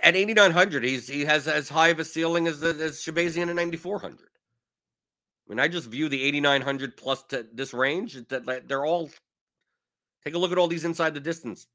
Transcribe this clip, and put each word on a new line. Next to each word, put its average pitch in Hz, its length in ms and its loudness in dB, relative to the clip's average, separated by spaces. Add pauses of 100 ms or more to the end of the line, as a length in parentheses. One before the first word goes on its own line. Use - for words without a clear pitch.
at 170 120 8
eighty-nine 202 360 6
hundred, 170 320 4
he's, 127 240 -2
he 143 180 -4
has 151 220 2
as 151 200 -2
high 160 200 4
of 165 100 4
a 160 80 -4
ceiling 165 400 0
as, 156 160 -4
as 156 380 -2
Shabazian 170 500 -2
at 175 60 -2
ninety-four 170 420 -2
hundred. - 320 -14 (1160)
I - 20 -20
mean, 110 100 -6
I 143 80 2
just 165 220 -6
view 139 180 -4
the 135 140 -4
eighty-nine 143 400 2
hundred 135 360 -6
plus 135 320 -6
to 120 220 -6
this 120 220 -8
range, 143 400 0 (160)
that, 123 160 -6
that 127 220 -6
they're 139 180 -2
all, 160 240 -2 (1120)
take 151 120 -8
a - 20 -2
look 175 140 0
at 180 80 0
all 175 80 6
these 165 180 -4
inside 160 300 -2
the 143 40 -8
distance 139 560 -8